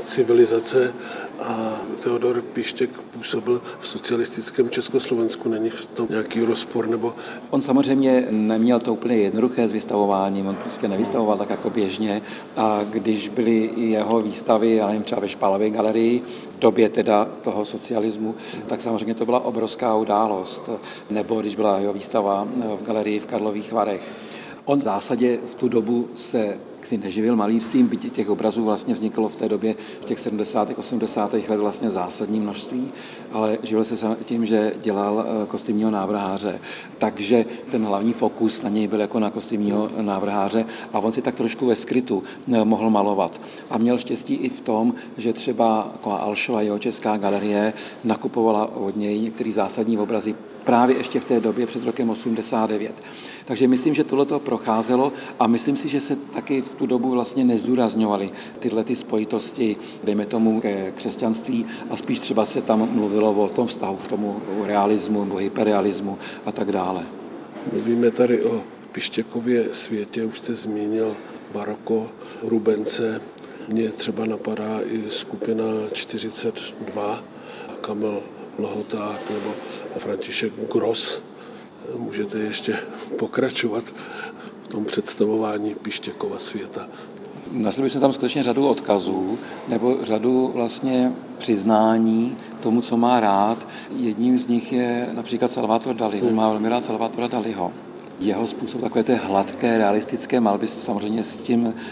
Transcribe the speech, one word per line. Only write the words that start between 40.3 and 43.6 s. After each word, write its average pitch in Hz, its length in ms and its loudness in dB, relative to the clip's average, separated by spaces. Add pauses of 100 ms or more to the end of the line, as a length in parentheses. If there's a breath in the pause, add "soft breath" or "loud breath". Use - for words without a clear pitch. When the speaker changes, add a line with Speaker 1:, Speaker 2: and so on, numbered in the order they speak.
Speaker 2:
a 107 60 0
on 110 140 2
si 123 80 -2
tak 123 140 0
trošku 113 300 -2
ve 117 100 6
skrytu, 123 480 0 (300 loud breath)
eh, 110 120 6
mohl 110 240 4
malovat. 101 520 2 (280 loud breath)